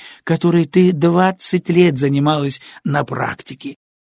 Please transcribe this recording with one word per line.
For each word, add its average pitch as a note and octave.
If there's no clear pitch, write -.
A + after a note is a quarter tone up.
которой E3
ты F3+
двадцать F3+
лет E3+
занималась C#3+
на C#3+
практике, C3+